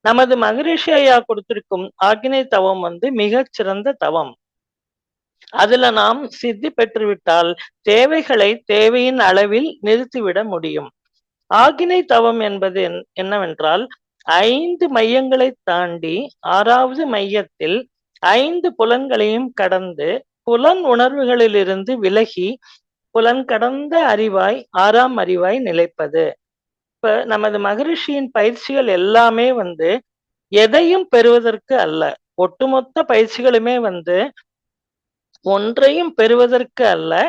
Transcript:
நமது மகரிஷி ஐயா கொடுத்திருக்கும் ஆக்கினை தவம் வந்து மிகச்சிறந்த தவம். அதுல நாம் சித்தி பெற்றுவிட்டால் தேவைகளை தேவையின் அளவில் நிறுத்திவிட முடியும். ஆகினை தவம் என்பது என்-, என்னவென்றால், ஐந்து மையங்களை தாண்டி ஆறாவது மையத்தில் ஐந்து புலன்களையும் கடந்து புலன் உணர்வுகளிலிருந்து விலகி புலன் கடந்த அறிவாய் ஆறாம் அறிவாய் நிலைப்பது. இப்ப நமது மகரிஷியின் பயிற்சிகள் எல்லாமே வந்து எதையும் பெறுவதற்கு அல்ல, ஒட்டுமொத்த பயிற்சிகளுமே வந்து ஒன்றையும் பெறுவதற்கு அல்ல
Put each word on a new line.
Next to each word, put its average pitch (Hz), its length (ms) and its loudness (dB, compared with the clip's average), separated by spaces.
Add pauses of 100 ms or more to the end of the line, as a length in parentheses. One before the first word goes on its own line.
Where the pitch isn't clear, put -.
நமது 247 360 2
மகரிஷி 285 560 -2
ஐயா 269 280 4
கொடுத்திருக்கும் 208 720 -8 (120)
ஆக்கினை 254 420 0
தவம் 190 340 0
வந்து 175 320 -6
மிகச்சிறந்த 214 800 -4
தவம். 151 440 -4 (1120)
அதுல 240 420 2
நாம் 220 380 0
சித்தி 240 420 -8
பெற்றுவிட்டால் 202 800 0 (320)
தேவைகளை 233 840 2
தேவையின் 247 540 0
அளவில் 208 640 2
நிறுத்திவிட 214 600 -2
முடியும். 160 460 -8 (640)
ஆகினை 311 500 4
தவம் 233 360 0
என்பது 196 420 -4
என்-, 180 300 -6
என்னவென்றால், 190 760 -2 (340)
ஐந்து 277 680 0
மையங்களை 262 760 0
தாண்டி 170 540 -6 (240)
ஆறாவது 247 680 0
மையத்தில் 202 840 -4 (300)
ஐந்து 302 600 0
புலன்களையும் 233 760 0
கடந்து 185 680 -4 (180)
புலன் 294 420 2
உணர்வுகளிலிருந்து 240 1080 0
விலகி 220 680 -2 (520)
புலன் 240 340 0
கடந்த 262 500 -4 (120)
அறிவாய் 208 520 0 (120)
ஆறாம் 233 460 2
அறிவாய் 185 420 -2
நிலைப்பது. 165 680 -2 (680)
இப்ப 220 300 -2
நமது 214 340 -2
மகரிஷியின் 277 760 -4
பயிற்சிகள் 240 540 -2
எல்லாமே 226 680 2
வந்து 180 480 -2 (480)
எதையும் 320 600 4
பெறுவதற்கு 233 680 2
அல்ல, 160 240 -2 (320)
ஒட்டுமொத்த 262 760 -2
பயிற்சிகளுமே 240 720 2
வந்து 185 520 -2 (1120)
ஒன்றையும் 269 680 0
பெறுவதற்கு 240 720 2
அல்ல 165 260 0 (160)